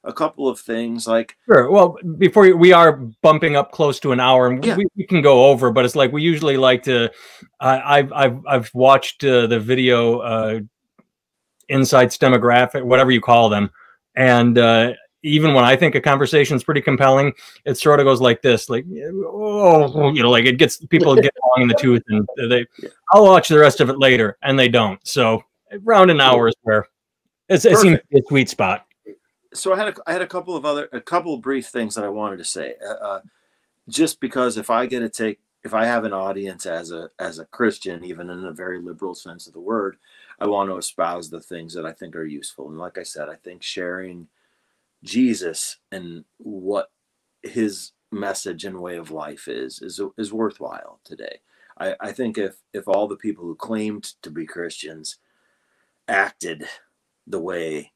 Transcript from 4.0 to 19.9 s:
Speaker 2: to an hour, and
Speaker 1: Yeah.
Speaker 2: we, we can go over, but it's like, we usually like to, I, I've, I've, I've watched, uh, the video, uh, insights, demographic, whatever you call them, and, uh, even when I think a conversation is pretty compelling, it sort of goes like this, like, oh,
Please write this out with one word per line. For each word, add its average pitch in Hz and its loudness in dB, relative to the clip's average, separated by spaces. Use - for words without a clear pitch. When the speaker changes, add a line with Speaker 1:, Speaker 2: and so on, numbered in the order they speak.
Speaker 2:
to 139 -2
an 123 -2
hour, 127 4
and 127 -4
Speaker 1:
Yeah. 233 -2
Speaker 2:
we, 196 -2
we 202 -8
can 170 0
go 135 6
over, 127 4
but 123 2
it's 123 -4
like, 135 2
we 151 -4
usually 151 0
like 127 2
to, 117 -2
I, 131 0
I've, 143 -2
I've, 135 0
I've 123 -2
watched, 131 2
uh, 123 2
the 117 0
video, 120 0
uh, 110 -4
insights, 131 2
demographic, 123 2
whatever 127 2
you 120 2
call 117 4
them, 101 0
and, 120 2
uh, 117 2
even 151 0
when 127 6
I 131 4
think 143 0
a 139 0
conversation 143 0
is 123 -4
pretty 143 -2
compelling, 135 2
it 139 -6
sort 147 4
of 139 2
goes 131 2
like 120 2
this, 120 0
like, 131 -6
oh, 175 2